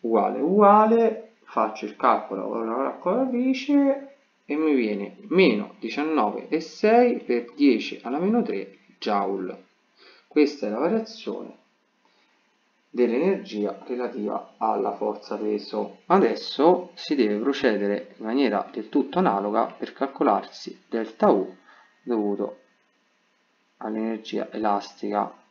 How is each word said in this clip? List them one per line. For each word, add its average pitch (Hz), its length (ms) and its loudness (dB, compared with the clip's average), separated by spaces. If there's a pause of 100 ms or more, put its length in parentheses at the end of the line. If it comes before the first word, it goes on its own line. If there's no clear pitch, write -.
Uguale, 104 400 0
uguale, 214 920 4 (100)
faccio 107 420 -4
il 107 100 -10
calcolo 107 540 0
con 113 180 -4
la 110 80 -4
calcolatrice 262 1400 0 (280)
e 147 120 -6
mi 156 180 2
viene 104 440 -2 (100)
meno 139 500 4
diciannove 117 720 -2
e 151 120 -2
sei 233 580 4
per - 360 -4
dieci 127 480 2
alla 127 160 -6
meno 208 240 0
tre - 360 -6 (200)
joule. 98 680 -4 (640)
Questa 143 380 2
è - 20 -4
la 107 80 -4
variazione 156 800 -4 (1300)
dell'energia 117 960 0
relativa 107 760 -6
alla 107 340 -2
forza 107 440 -6
peso. 107 680 -6
Adesso 165 880 2
si - 220 -4
deve 107 220 2
procedere 107 800 0
in 110 100 -12
maniera 110 440 0
del - 180 -10
tutto 143 300 -2
analoga 110 460 0 (120)
per - 160 -10
calcolarsi - 960 -2
delta 117 440 0
U 95 200 0 (520)
dovuto 104 540 -2 (1200)
all'energia 110 720 -6
elastica. 104 840 -2 (140)